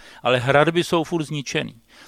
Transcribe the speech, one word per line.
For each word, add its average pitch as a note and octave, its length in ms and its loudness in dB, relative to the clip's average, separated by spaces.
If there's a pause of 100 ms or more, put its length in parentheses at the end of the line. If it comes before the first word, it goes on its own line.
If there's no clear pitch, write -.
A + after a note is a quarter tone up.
(240)
ale B2 160 2
hradby D3+ 440 4
jsou E3 200 0
furt E3 200 -4
zničený. C#3+ 520 -8 (320)